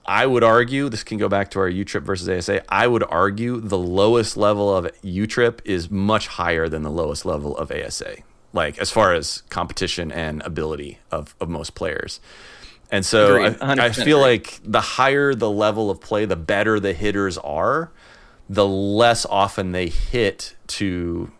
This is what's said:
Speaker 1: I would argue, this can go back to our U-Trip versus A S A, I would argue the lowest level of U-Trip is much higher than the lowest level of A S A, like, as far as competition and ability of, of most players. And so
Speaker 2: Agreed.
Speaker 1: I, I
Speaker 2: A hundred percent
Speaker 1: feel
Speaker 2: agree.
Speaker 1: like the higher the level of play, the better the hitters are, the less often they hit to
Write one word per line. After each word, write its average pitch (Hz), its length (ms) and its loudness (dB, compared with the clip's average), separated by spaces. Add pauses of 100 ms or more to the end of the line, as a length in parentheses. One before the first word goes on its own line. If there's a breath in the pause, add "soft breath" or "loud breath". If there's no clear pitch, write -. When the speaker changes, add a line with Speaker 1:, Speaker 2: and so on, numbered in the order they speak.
Speaker 1:
I 110 200 2
would 123 180 4
argue, 120 460 4
this 107 120 -8
can 110 160 -6
go 101 100 0
back 98 240 0
to - 60 -4
our 95 100 0
U-Trip 95 360 -4
versus 92 240 -4
A 92 80 0
S 87 120 -4
A, 101 240 -2
I 104 140 4
would 117 220 2
argue 104 520 0
the 101 180 -2
lowest 101 580 2
level 101 380 2
of 87 140 0 (140)
U-Trip 107 640 -2
is 85 260 -4
much 101 380 0
higher 85 400 -2
than 78 140 -4
the 76 80 -6
lowest 76 360 -4
level 73 300 -4
of 78 160 -8
A - 140 -8
S - 160 -10
A, - 200 -14 (300)
like, 78 260 -2
as 98 140 -4
far 101 200 4
as 78 380 -2
competition 85 640 -4
and 78 300 -6
ability 78 560 -6 (120)
of, 76 300 -8
of 85 80 -6
most 82 260 -8
players. - 460 -6 (680 loud breath)
And 95 160 0
so 104 300 6
Speaker 2:
Agreed. 98 60 4
Speaker 1:
I, 98 40 4
I - 20 4
Speaker 2:
A - 180 -2
hundred 135 220 2
percent 120 160 -2
Speaker 1:
feel 147 140 6
Speaker 2:
agree. 135 140 6
Speaker 1:
like - 320 -4
the 107 180 2
higher 139 520 2
the 110 160 0
level 107 400 0
of 90 120 -6
play, 107 240 0
the 95 100 -2
better 104 420 0
the 98 140 0
hitters 98 460 -2
are, 110 520 -2 (600 soft breath)
the 101 160 4
less 101 580 2
often 98 480 0
they 90 160 -2
hit - 680 -2 (120)
to 87 720 -4